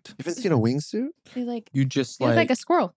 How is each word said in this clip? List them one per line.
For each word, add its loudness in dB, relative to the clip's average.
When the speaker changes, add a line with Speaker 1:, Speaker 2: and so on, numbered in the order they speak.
Speaker 1:
You -20
haven't -4
seen 0
a 4
wingsuit? 0
Speaker 2:
You, -6
like, -8
Speaker 3:
You 0
just, -4
Speaker 2:
you 0
look 4
like 4
Speaker 3:
like 2
Speaker 2:
a 2
squirrel. 0